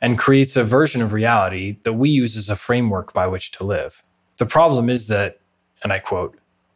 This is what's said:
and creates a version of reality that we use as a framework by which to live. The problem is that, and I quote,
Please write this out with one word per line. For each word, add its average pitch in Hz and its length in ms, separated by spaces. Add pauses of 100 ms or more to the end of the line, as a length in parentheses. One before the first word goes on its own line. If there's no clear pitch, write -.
and 120 160
creates 135 380
a 123 80
version 127 400
of 104 100
reality 101 720
that 113 100
we 127 160
use 123 260
as 101 140
a 104 60
framework 110 580
by 92 140
which 92 240
to - 120
live. 87 400 (340)
The 120 100
problem 139 420
is 120 180
that, 101 340 (420)
and 101 100
I 95 60
quote, - 400 (360)